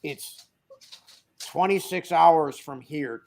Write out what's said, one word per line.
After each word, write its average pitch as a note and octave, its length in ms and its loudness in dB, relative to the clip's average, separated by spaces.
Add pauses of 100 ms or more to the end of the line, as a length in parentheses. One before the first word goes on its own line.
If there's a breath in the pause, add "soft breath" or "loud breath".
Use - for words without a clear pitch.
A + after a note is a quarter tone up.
it's - 440 -12 (960)
twenty-six F#3 720 -2
hours D#3+ 460 4
from C3+ 220 -16
here B2+ 460 -8